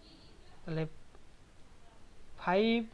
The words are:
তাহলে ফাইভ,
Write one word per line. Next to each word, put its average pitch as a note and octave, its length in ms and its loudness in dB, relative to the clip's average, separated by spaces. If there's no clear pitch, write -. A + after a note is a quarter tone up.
তাহলে D#3+ 220 -2
ফাইভ, A3 380 6